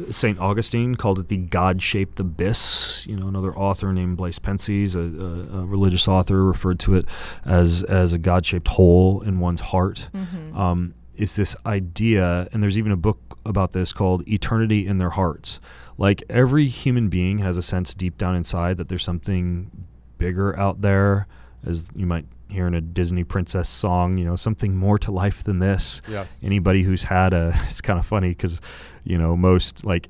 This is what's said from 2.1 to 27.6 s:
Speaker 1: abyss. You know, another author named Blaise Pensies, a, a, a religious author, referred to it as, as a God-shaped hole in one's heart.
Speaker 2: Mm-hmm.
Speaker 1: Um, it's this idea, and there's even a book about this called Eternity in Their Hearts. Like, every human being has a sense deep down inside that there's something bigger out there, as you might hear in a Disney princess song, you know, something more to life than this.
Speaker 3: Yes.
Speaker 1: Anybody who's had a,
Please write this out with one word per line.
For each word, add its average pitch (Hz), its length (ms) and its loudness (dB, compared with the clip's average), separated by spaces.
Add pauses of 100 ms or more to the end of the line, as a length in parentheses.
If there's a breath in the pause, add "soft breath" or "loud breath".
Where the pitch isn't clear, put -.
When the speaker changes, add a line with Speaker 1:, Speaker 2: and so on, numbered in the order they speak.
Speaker 1:
abyss. - 840 -2
You 107 100 -8
know, 95 120 -4
another 95 280 -4
author 98 380 0
named 90 240 0
Blaise 87 220 -4
Pensies, 101 560 -2
a, 87 60 0
a, 85 600 -6
a 90 40 -6
religious 95 420 2
author, 95 360 4
referred 92 380 2
to 95 140 4
it 90 100 4 (400 loud breath)
as, 87 380 4
as 90 280 2
a 85 60 0
God-shaped 87 520 0
hole 92 520 6
in 95 180 -2
one's 87 220 0
heart. - 540 -2
Speaker 2:
Mm-hmm. 170 420 -10
Speaker 1:
Um, 87 360 0 (220)
it's 104 200 -4
this 101 200 0 (100)
idea, 92 840 0
and 107 120 0
there's 101 140 2
even 107 140 0
a 95 60 2
book - 480 -2
about 95 280 0
this 92 200 -2
called 92 340 0
Eternity 107 600 0
in 98 100 0
Their 90 140 0
Hearts. - 480 -4 (400 loud breath)
Like, 98 300 2
every 135 380 4
human 120 420 0
being 90 300 0
has 92 160 -2
a 87 60 -4
sense 90 320 -4
deep 90 240 -4
down 92 180 0
inside 87 420 -2
that 85 120 -8
there's 92 140 -4
something 90 680 -4 (480)
bigger 92 420 -2
out 98 220 -2
there, 98 460 2 (360 soft breath)
as 82 320 -6
you 92 120 -4
might 85 180 -2 (240)
hear 95 180 -4
in 87 80 -2
a 85 60 -2
Disney 87 420 -2
princess 87 440 -4
song, 90 520 0
you 90 60 -2
know, 85 100 -2
something 101 400 -2
more 101 240 2
to - 120 -4
life 98 320 -2
than 98 140 -2
this. 92 500 0
Speaker 3:
Yes. 101 200 -8 (160)
Speaker 1:
Anybody 95 400 2
who's 92 200 0
had 92 300 2
a, 85 180 2 (100)